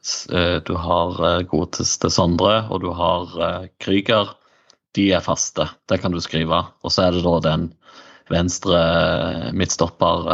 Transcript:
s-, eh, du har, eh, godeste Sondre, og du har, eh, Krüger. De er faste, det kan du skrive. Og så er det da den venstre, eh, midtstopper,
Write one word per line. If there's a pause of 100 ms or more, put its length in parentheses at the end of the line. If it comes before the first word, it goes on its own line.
s-,
eh,
du
har, (140)
eh,
godeste
Sondre,
og
du
har, (100)
eh, (120)
Krüger. (600)
De
er
faste, (200)
det
kan
du
skrive. (180)
Og
så
er
det
da
den (580)
venstre,
eh,
midtstopper,